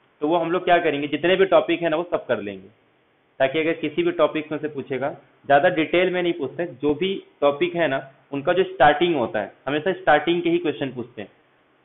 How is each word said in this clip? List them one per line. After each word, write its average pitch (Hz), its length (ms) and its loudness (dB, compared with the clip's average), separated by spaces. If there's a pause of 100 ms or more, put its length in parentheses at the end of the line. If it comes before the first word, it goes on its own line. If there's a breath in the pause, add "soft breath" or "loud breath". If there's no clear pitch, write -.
(220)
तो 147 60 -2
वो 170 100 2
हम 165 140 -2
लोग 180 120 -2
क्या 175 160 4
करेंगे, 147 280 -2
जितने 151 280 0
भी 185 100 4
topic 170 360 2
है 170 80 0
ना 156 80 0
वो 170 140 -4
सब 156 140 -4
कर 113 160 -2
लेंगे, 98 260 -12 (720)
ताकि 135 200 0
अगर 160 140 0
किसी 160 300 -4
भी 170 80 0
topic 151 400 0
में 151 80 -6
से 151 80 -6
पूछेगा, 135 420 -2 (360)
ज़्यादा 147 240 6
detail 165 440 2
में 180 100 -2
नहीं 170 100 0
पूछते, 143 320 -6
जो 147 280 -2
भी 185 220 -4 (260)
topic 147 340 2
है 170 120 2
ना 135 120 -2 (340)
उनका 143 200 0
जो 185 100 2
starting 165 520 4
होता 113 260 -2
है 98 120 -8 (140)
हमेशा 151 260 -2
starting 175 480 0
के 170 80 -2
ही 170 80 2
क्वेश्चन 147 340 -4
पूछते 120 300 -12
हैं, 98 80 -14 (560)